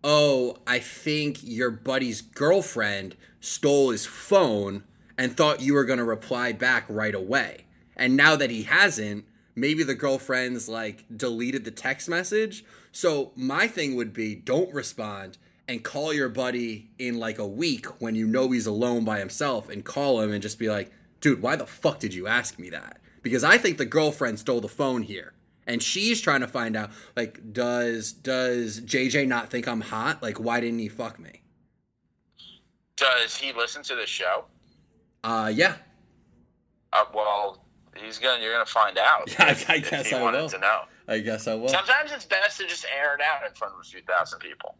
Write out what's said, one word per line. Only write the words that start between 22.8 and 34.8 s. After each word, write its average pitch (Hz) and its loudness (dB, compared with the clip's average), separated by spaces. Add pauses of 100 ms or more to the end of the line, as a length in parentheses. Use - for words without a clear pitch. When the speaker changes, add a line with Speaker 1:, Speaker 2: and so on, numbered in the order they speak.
Speaker 1:
Because 123 2
I 196 8
think 185 2
the 131 -2
girlfriend 147 0
stole 120 0
the 107 -8
phone 131 -2
here. 104 -10 (320)
And 117 -2
she's 220 0
trying 143 2
to 120 -2
find 113 -4
out, 107 -4 (240)
like, 110 -8
"Does, 120 -2
does 123 -2
J 127 0
J 139 2
not 120 -2
think 120 -4
I'm 113 -4
hot? 113 -4
Like, 110 -6
why 117 0
didn't 117 -2
he 107 -6
fuck 113 -10
me?" - -20 (1500)
Speaker 2:
Does 123 2
he 139 -6
listen 120 -4
to 135 -6
the 110 -4
show? 95 -2 (800)